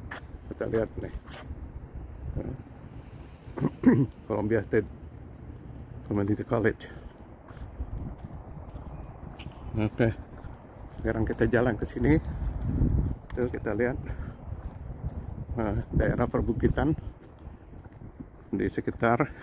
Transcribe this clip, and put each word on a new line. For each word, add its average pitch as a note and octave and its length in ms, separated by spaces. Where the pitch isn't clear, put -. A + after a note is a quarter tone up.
Kita - 240
lihat A2 240
nih. F#2+ 160
Ya. - 160
<clears throat> - 500
Columbia G#2+ 400
State G#2+ 240
Community G2+ 380
College. A2+ 420
Oke. A2 320
Sekarang A2+ 320
kita A#2 160
jalan A#2 320
ke - 80
sini. B2+ 320
Tuh, B2 160
kita A2 240
lihat. B2 200
Nah, A2 160
daerah - 400
perbukitan A#2+ 640
di G2+ 160
sekitar A#2+ 560